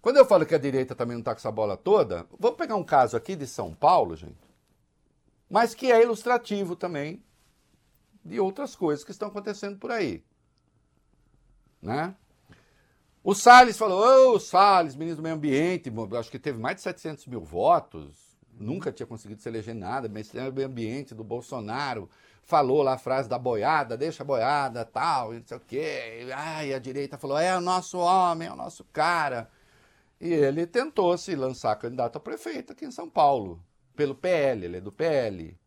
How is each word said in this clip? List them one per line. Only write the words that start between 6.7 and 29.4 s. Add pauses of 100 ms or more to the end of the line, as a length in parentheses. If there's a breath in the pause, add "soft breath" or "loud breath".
também (1000)
de
outras
coisas
que
estão
acontecendo
por
aí. (1600)
Né? (1040 soft breath)
O
Salles
falou,
ô,
Salles,
ministro
do
Meio
Ambiente, (260)
acho
que
teve
mais
de
setecentos
mil
votos, (220)
nunca
tinha
conseguido
se
eleger
nada,
mas
o
meio
ambiente
do
Bolsonaro, (320 soft breath)
falou
lá
a
frase
da
boiada,
"deixa
a
boiada",
tal,
e
não
sei
o
quê.
Ai,
a
direita
falou,
"é
o
nosso
homem,
é
o
nosso
cara." (680 soft breath)